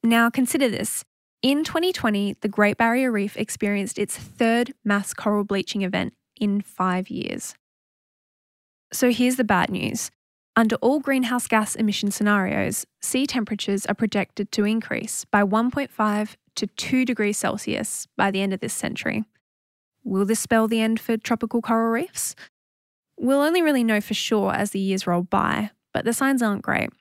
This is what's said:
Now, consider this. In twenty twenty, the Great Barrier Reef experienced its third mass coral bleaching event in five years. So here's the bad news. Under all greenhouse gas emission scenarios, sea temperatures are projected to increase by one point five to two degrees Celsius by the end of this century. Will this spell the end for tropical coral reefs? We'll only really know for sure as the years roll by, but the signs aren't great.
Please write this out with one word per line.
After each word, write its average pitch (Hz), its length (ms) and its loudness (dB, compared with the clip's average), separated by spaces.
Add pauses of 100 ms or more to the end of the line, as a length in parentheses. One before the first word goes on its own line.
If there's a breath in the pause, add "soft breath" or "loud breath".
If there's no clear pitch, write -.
Now, 233 260 4
consider 262 400 2
this. - 340 -6 (380)
In 285 220 2
twenty 339 280 0
twenty, 202 500 0
the 226 60 -2
Great 208 300 2
Barrier 240 340 2
Reef 208 260 -2
experienced 202 600 -2
its - 200 -4
third 240 560 0 (100)
mass 202 300 0
coral 208 300 0
bleaching 196 380 -2
event 185 320 -2 (260)
in 202 220 2
five 185 480 -2
years. - 460 -8 (1400)
So 247 180 2
here's 247 240 2
the 254 80 0
bad 202 260 2
news. - 420 -6 (440)
Under 226 220 4
all 277 220 2
greenhouse 254 480 0
gas 214 280 0
emission 208 360 0
scenarios, 202 760 0 (160)
sea 262 240 0
temperatures 208 600 -2
are 208 80 -2
projected 208 580 -2
to 208 120 2
increase - 600 -4
by 208 180 4
one 214 280 2
point 277 200 -4
five 214 460 -2 (180)
to 208 120 -4
two - 380 0
degrees 214 320 0
Celsius - 760 -4
by 196 160 2
the 190 100 -2
end 196 120 0
of 190 60 -4
this 226 140 -6
century. - 520 -4 (800)
Will 196 220 0
this 220 140 0
spell 220 280 2
the 226 140 0
end 220 180 0
for 226 180 -2
tropical 226 440 -2
coral 226 300 0
reefs? - 440 -4 (800 loud breath)
We'll 269 240 4
only 330 200 4
really 285 220 4
know 214 180 2
for 214 120 -6
sure 202 400 0
as 202 180 -2
the 196 80 -4
years 190 260 0
roll 175 180 2
by, - 480 0 (220)
but - 120 -2
the 233 80 0
signs 269 280 2
aren't 208 200 0
great. - 400 -2